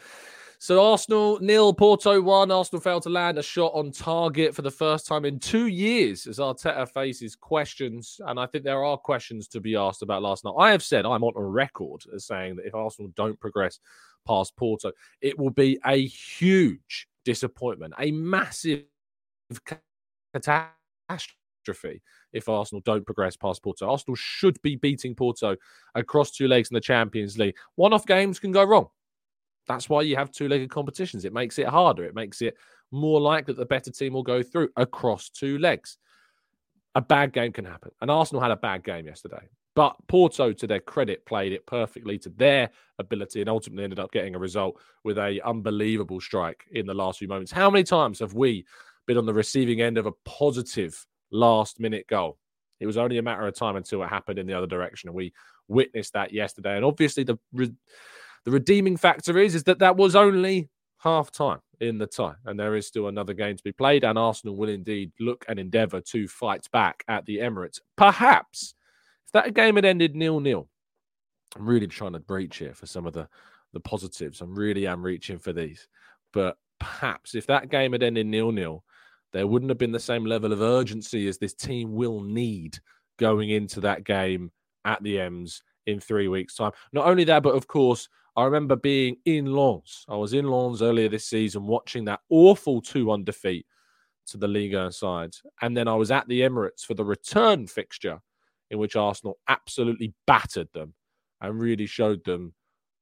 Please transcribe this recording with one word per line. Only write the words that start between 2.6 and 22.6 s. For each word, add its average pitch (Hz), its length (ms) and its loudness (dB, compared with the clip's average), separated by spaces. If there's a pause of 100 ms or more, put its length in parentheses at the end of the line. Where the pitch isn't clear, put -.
failed 175 220 0
to 170 60 -8
land 175 280 0
a 147 60 -2
shot 165 320 0
on 147 160 -4
target 160 640 0
for 151 80 -8
the 135 80 -4
first 156 340 0
time 151 180 -2
in 143 140 -4
two 233 300 0
years 190 580 0
as 113 140 -10
Arteta 135 500 -4
faces 131 460 -6
questions. 131 880 -6
And 131 140 -6
I 127 80 -4
think 143 160 -6
there 135 200 -2
are 143 140 -2
questions 117 520 -6
to 113 120 -10
be 110 140 -2
asked 98 260 -2
about 98 220 -4
last 98 200 -4
night. 98 140 -8
I 202 140 6
have 190 100 2
said, 107 240 0
I'm 117 180 0
on 117 120 0
a 107 80 -6
record 98 580 -6 (100)
as 101 140 -14
saying 92 300 -8
that 92 100 -12
if 101 80 -12
Arsenal 110 420 -8
don't 107 240 -4
progress 98 400 -4 (480)
past 95 280 0
Porto, 107 360 -4 (300)
it 135 160 -2
will 135 140 0
be 135 340 4
a 135 220 2
huge - 1000 0 (160)
disappointment, 113 760 -6
a 151 120 -2
massive 156 720 -4 (800)
ca-, 160 140 -14 (560)
catastrophe - 1700 -6 (300)
if - 160 -10
Arsenal 107 340 -2